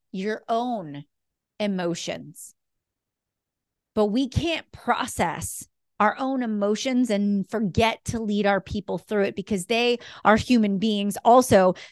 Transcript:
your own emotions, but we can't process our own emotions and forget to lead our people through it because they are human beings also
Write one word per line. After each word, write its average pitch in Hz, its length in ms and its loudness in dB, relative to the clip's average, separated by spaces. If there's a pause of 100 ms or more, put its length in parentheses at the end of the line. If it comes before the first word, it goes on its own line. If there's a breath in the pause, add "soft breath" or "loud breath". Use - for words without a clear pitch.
(120)
your 214 360 -6
own 220 560 -4 (540)
emotions, 175 960 -6 (1400)
but 214 100 4
we 240 220 -2
can't - 420 -4
process - 960 -4 (340)
our 208 180 2
own 262 240 -4
emotions 220 680 0
and 202 400 0
forget 220 560 0
to - 140 -6
lead 208 280 -2
our 196 140 2
people 190 380 -6
through 208 240 -2
it 196 140 -2
because 190 300 -6
they 240 300 0 (280 loud breath)
are 214 120 6
human 214 420 2
beings 202 460 0
also 226 500 6 (180 loud breath)